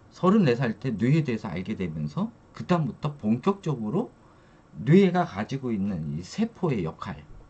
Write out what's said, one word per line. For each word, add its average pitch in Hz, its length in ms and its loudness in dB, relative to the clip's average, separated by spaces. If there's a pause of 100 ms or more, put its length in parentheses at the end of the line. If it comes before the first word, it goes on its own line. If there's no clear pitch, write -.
(120)
서른네 180 440 4
살 120 240 -2
때 131 120 -4
뇌에 127 320 2
대해서 117 240 -4
알게 95 280 -6
되면서 90 560 -4 (220)
그다음부터 147 640 -2
본격적으로 131 960 -2 (640)
뇌가 175 480 6
가지고 123 460 -6
있는 90 460 -4
이 90 60 -8
세포의 151 600 -2
역할, 78 400 -10 (260)